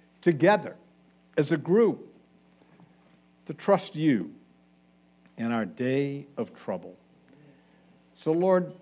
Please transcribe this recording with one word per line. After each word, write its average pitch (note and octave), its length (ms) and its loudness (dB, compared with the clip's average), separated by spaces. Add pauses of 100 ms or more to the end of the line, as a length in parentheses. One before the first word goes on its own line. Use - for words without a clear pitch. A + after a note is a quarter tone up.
(220)
together E3 520 2 (640)
as D3+ 160 0
a E3 40 2
group F3 560 0 (1300)
to D#3+ 80 -10
trust G3 400 0
you C#3+ 400 0 (1000)
in A#2 160 -4
our A2+ 140 -2
day C#3 600 -4 (100)
of A2+ 160 -8
trouble. F2+ 440 -12 (1200)
So, - 160 -2
Lord, F3+ 500 2